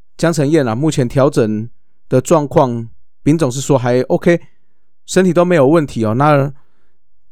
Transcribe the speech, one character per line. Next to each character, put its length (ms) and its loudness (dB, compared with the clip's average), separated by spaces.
江 160 0
承 160 0
燕 180 2
啊， 80 -2
目 160 -2
前 180 -2
调 220 2
整 400 -2
的 120 2
状 240 0
况， 440 -2
丙 160 2
总 100 0
是 120 -6
说 180 0
还 220 0
OK， 400 0
身 180 0
体 80 2
都 120 2
没 100 2
有 100 4
问 220 2
题 180 -4
哦。 100 0
那 380 2